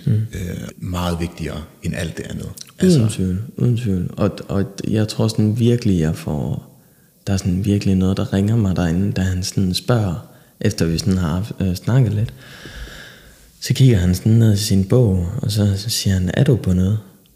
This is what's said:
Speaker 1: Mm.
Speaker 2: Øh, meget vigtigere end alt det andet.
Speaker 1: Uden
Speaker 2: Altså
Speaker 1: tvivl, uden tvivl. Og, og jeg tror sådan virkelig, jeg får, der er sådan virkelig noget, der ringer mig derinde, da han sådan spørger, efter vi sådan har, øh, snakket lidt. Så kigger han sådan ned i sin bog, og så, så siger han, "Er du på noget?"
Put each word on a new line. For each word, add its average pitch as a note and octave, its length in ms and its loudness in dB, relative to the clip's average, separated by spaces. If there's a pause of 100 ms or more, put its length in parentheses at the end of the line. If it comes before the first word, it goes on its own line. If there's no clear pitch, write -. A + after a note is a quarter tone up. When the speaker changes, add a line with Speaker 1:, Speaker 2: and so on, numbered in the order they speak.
Speaker 1:
Mm. C3 80 2
Speaker 2:
Øh, G#2 440 -4 (200)
meget F2 420 -4
vigtigere D#2+ 440 -8 (200)
end E2+ 120 -4
alt F2 220 -6
det - 60 -8
andet. - 220 -10
Speaker 1:
Uden - 80 -12 (260)
Speaker 2:
Altså D#3+ 360 4
Speaker 1:
tvivl, F#2 260 -2 (160)
uden A#2+ 200 2
tvivl. G2 400 -2
Og, G2+ 300 -2
og G2 180 -2 (220)
jeg G#2+ 200 0
tror A2 200 0
sådan A2 320 0
virkelig, A2+ 400 2
jeg D#2 160 0
får, - 560 -6 (560)
der G2+ 60 0
er F#2+ 40 2
sådan F#2+ 280 -2
virkelig G2+ 300 2
noget, F#2 220 2
der - 160 -4
ringer G2+ 220 2
mig G2 200 2
derinde, F2+ 360 0
da F#2 100 -2
han F#2 220 -2
sådan F#2 300 -2
spørger, G#2 580 -2 (300)
efter G2+ 240 0
vi E2 120 0
sådan F#2 200 0
har, F2+ 420 -2
øh, F#2 160 -2
snakket A2 380 2
lidt. G#2 200 -2 (1300)
Så - 140 -2
kigger B2+ 240 6
han F2+ 180 2
sådan A2 160 2
ned A2+ 220 6
i G2+ 40 2
sin G2 300 2
bog, F#2 420 2 (120)
og G#2 100 -2
så, G#2 260 2
så G2+ 120 -8
siger - 240 0
han, F#2 200 0
"Er A#2 100 2
du C3 120 4
på F#2 180 0
noget?" F#2 260 2 (360)